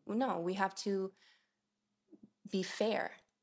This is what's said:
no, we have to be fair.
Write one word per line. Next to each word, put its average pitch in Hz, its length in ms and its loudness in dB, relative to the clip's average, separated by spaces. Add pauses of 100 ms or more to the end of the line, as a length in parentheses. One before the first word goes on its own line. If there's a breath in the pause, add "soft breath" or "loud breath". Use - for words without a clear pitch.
no, 208 320 0
we 175 140 0
have 196 220 0
to 190 360 -2 (1400 soft breath)
be 190 140 0
fair. - 480 2 (320)